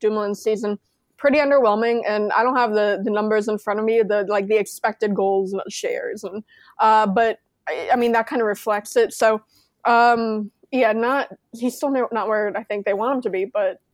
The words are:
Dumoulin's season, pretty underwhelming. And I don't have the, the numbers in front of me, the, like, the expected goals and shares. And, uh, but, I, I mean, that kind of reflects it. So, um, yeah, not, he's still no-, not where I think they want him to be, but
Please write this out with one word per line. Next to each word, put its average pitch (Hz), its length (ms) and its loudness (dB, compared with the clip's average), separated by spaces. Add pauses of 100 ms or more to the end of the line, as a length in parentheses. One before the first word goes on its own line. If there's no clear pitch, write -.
Dumoulin's 214 420 -2
season, 208 360 -2 (400)
pretty 285 180 4
underwhelming. 233 720 2
And 208 240 -2
I 220 100 2
don't 254 140 2
have 240 160 2
the, 208 320 2
the 220 60 -2
numbers 214 360 0
in 214 120 -2
front 208 200 -4
of 214 60 -4
me, 226 160 2
the, 208 260 0
like, 202 200 -2
the 214 100 2
expected 214 580 -2
goals 196 380 0
and 196 80 -6 (100)
shares. - 540 -8
And, 196 180 -10 (380)
uh, 220 260 4
but, 220 340 2 (280)
I, 151 240 -4
I 247 40 4
mean, 240 160 2
that 226 140 2
kind - 140 -4
of 220 80 0
reflects 208 480 -4
it. 226 160 2
So, 220 300 2 (420)
um, 233 680 2 (220)
yeah, 247 200 2
not, 240 360 0 (240)
he's 240 240 -4
still 285 140 -2
no-, 254 200 0
not 220 160 -4
where 214 300 -2
I 220 60 -6
think 208 240 -6
they 202 80 0
want 233 220 -2
him 254 60 -4
to 233 80 -2
be, 190 140 -2
but 196 380 -4 (120)